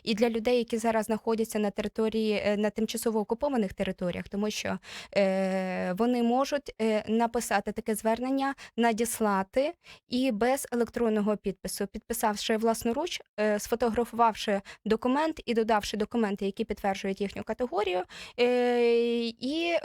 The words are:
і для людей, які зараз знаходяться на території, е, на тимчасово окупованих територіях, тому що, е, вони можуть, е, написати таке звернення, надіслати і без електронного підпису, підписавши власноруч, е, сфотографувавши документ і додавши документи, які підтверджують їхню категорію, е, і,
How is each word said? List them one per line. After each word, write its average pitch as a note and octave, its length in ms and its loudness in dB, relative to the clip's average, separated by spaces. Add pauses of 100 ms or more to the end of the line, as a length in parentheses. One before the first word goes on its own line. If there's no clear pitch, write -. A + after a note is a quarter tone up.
і A3+ 100 2
для A#3 160 2
людей, A3+ 280 2
які A#3 200 -2
зараз A3 280 0
знаходяться A3 520 -2
на G#3 120 0
території, G#3+ 720 0
е, G#3 120 2
на G#3 140 0
тимчасово A3 500 -2
окупованих A3+ 520 -2
територіях, F#3 560 -4
тому G#3 220 -2
що, F#3+ 280 -4 (380)
е, F#3+ 760 0
вони A#3+ 300 2
можуть, C4 600 0
е, G#3+ 260 0
написати A3+ 640 0
таке A3 220 -4
звернення, C4 600 0 (220)
надіслати A3+ 1000 0 (340)
і C4 240 2
без A#3+ 400 0
електронного A3 640 2
підпису, G3 500 -6
підписавши A3 680 -2
власноруч, A3+ 640 0 (200)
е, G#3+ 180 2
сфотографувавши A3+ 1000 0 (240)
документ B3+ 600 0
і A#3 80 0
додавши G#3+ 420 2
документи, G#3 500 0
які G3 180 -2
підтверджують G3 560 -2
їхню G3+ 220 -6
категорію, F4+ 600 -2 (380)
е, A#3+ 880 4
і, D#4+ 560 -2